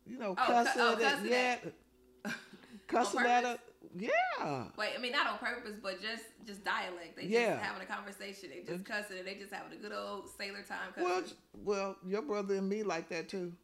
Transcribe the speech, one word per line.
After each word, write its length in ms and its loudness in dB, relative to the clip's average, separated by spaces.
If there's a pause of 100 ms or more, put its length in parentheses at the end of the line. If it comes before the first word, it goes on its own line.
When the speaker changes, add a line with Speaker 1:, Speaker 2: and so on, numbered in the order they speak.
Speaker 1:
you 140 -10
know, 180 0
Speaker 2:
Oh, 80 4
cu-, 80 6
Speaker 1:
cussing 280 6
Speaker 2:
oh, 120 8
Speaker 1:
and, 80 2
Speaker 2:
cussing 300 4
Speaker 1:
yeah. 260 6 (680)
Speaker 2:
at 100 -2
<laughs> 520 -18
Speaker 1:
Cussing 340 4
Speaker 2:
on 40 6
Speaker 1:
at 180 8
Speaker 2:
purpose? 160 0 (380)
Speaker 1:
a, 0 -
yeah. 680 0 (120)
Speaker 2:
Wait, 180 0
I 60 -6
mean, 120 -2
not 140 2
on 120 -2
purpose, 420 -6
but 200 -6
just, 220 -6 (220)
just 180 -12
dialect. 520 -4
They 80 -10
just 100 0
Speaker 1:
Yeah. 260 6
Speaker 2:
having 220 -4
a 40 -10
conversation. 640 -10
They 100 -12
just 100 -10
Speaker 1:
And 160 -6
Speaker 2:
cussing, 320 -6
and 100 -8
they 80 -8
just 180 -14
having 240 -10
a 40 -16
good 120 -10
old 440 -6
sailor 240 -6
time 360 -8
Speaker 1:
Well, 240 2
Speaker 2:
cussing. 160 -10
Speaker 1:
j-, 260 -20
well, 320 0 (100)
your 160 0
brother 340 0
and 140 2
me 140 0
like 260 -2
that, 200 -4
too. 240 -4 (100)